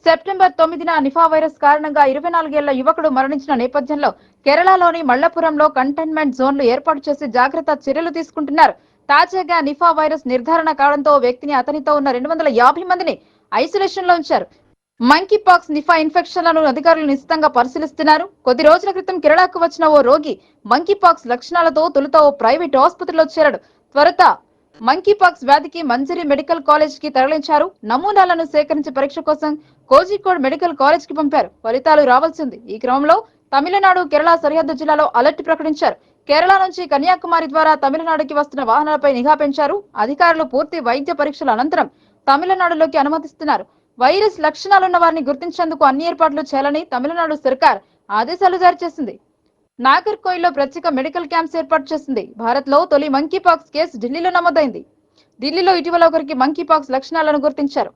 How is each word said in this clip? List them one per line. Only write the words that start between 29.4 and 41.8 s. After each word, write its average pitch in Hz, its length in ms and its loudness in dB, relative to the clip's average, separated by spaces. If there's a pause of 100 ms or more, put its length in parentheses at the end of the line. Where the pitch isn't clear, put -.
కోజికోడ్ 370 540 2
మెడికల్ 311 360 -4
కాలేజ్ 294 280 2
కి 294 100 -10
పంపారు. 285 320 -2 (140)
ఫలితాలు 285 380 2 (100)
రావాల్సింది. 302 440 0 (160)
ఈ 220 120 -10
క్రమంలో 285 320 2 (360)
తమిళనాడు, 359 480 2 (100)
కేరళ 302 200 2 (160)
సరిహద్దు 302 340 -2
జిల్లాలో 302 240 2 (140)
అలర్ట్ 302 300 0
ప్రకటించారు. 311 460 -2 (340)
కేరళ 339 240 4 (120)
నుంచి 359 180 -8 (120)
కన్యాకుమారి 339 580 0
ద్వారా 311 200 2 (120)
తమిళనాడుకి 311 560 -2
వస్తున్న 285 220 -6 (100)
వాహనాలపై 294 460 0
నిఘా 294 240 2
పెంచారు. 285 340 -2 (260)
అధికారులు 320 520 0
పూర్తి 311 240 -4 (100)
వైద్య 277 320 -4
పరీక్షల 285 360 -2
అనంతరం 294 320 -2 (400)